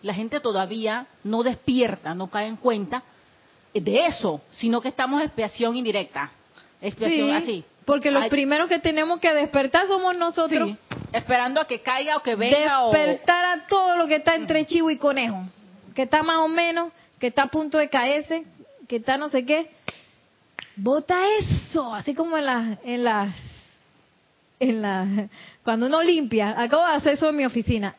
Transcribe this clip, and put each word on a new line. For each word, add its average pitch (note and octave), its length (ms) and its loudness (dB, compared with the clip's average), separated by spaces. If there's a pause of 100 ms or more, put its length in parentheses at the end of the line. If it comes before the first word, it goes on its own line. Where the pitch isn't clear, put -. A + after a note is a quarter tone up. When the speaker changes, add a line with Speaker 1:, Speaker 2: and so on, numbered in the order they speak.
Speaker 1:
La G3+ 100 -4
gente A3+ 280 -4
todavía A3 680 -4 (160)
no A3 180 -2
despierta, A#3 720 -2
no F#3 140 -6
cae G#3 200 -4
en A3 100 -10
cuenta A3+ 440 -2 (720)
de G#3 320 2
eso, F3 360 -2 (100)
sino A#3 300 -2
que B3+ 80 -4
estamos C4+ 320 -2
en D4+ 60 -2
expiación A3+ 500 -4
indirecta. G3 540 -4 (500)
Expiación C#4+ 480 -2
Speaker 2:
Sí, D4 40 2
Speaker 1:
así. B3+ 300 -4 (220)
Speaker 2:
porque C#4+ 260 2
los C4+ 120 2
Speaker 1:
Ay. A3+ 60 -2
Speaker 2:
primeros C#4+ 380 0
que E4+ 120 0
tenemos E4 420 0
que E4 120 4
despertar C#4+ 540 2
somos F#4 300 0
nosotros. E4 520 0
Speaker 1:
Sí, G#3+ 80 -10 (360)
esperando B3 480 0
a D4+ 40 -2
que B3 160 -6
caiga C#4+ 360 2
o D4 60 -2
que A#3 120 0
venga C4+ 480 4
o A3+ 80 4
Speaker 2:
Despertar F4 540 4
a F4+ 220 0
todo F#4 280 4
lo E4+ 120 2
que D4+ 100 2
está E4 180 2
entre D#4 260 0
Speaker 1:
Ujú. D4+ 80 -4
Speaker 2:
chivo E4 220 2
y D4+ 60 0
conejo, A#3+ 460 0 (520)
que C4 80 0
está D4+ 200 2
más E4 140 2
o D#4+ 120 2
menos, E4+ 420 0 (280)
que B3 80 -2
está C4+ 160 2
a C4+ 40 0
punto D#4 300 -2
de D4 120 2
caerse, D4 540 -2 (440)
que A#3+ 100 -6
está C4 200 -2
no D4 120 -6
sé C4 160 -2
qué. D#4 260 0 (1040)
Bota D4 420 0 (220)
eso, C#4 560 -2
así A#3 180 -6
como E4 240 -2
en D4 80 -2
las, A3+ 380 -2
en A#3+ 200 -4
las, G#3 320 0 (1200)
en A#3 220 0
la, G3 460 -2 (360)
cuando A#3 240 0
uno D#4 160 2
limpia. A3+ 580 0
Acabo C#4+ 240 2
de E4 80 2
hacer C#4+ 200 2
eso D#4 160 2
en D4+ 80 -2
mi C#4 80 0
oficina. A3 540 -2